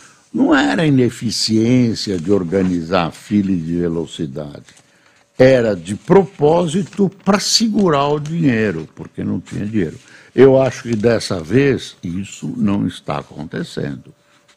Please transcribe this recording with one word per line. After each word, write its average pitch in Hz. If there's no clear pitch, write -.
não 285
era 269
ineficiência 117
de 82
organizar 90
a 76
fila 98
e 92
de 82
velocidade. 78
Era 123
de 87
propósito 170
pra 202
segurar 185
o 151
dinheiro, 117
porque -
não 104
tinha -
dinheiro. 104
Eu 131
acho 127
que 117
dessa 104
vez 117
isso 95
não 104
está 78
acontecendo, 73